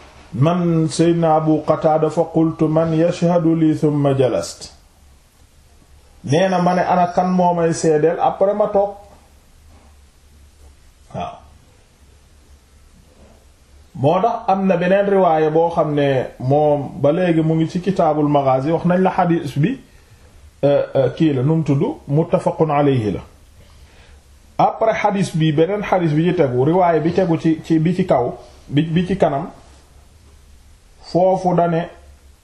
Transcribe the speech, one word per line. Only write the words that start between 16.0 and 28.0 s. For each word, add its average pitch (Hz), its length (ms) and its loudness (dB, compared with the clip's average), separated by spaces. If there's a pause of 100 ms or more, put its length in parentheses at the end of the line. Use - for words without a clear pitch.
moom 143 500 0 (120)
ba 143 100 4
léegi 170 300 0
mu 160 140 0
ngi 160 140 0
ci 185 120 -6
Kitaabul 156 460 0
Maghaazi, 135 440 0
wax 160 140 -2
nañ 180 160 2
la 190 100 2
xadiis 170 460 -2
bi, 214 220 -2 (840)
euh, 139 200 2 (120)
euh, 127 200 2
kii 156 180 2
la, 127 100 -2
nu 160 120 0
mu 160 80 -2
tudd? 143 180 0 (260)
Muttafaqun 160 640 -2
alayhi 139 420 0
la. 69 60 -6 (1400)
Après 214 360 0
xadiis 202 420 -2
bi, 156 180 0
beneen 170 280 0
xadiis 175 320 0
bi 156 160 2
ci 170 60 0
tegu, 131 300 0
riwaaya 170 340 2
bi 160 140 -2
tegu 180 240 0
ci, 156 260 0
ci, 165 160 0
bi 170 160 0
ci 185 100 -2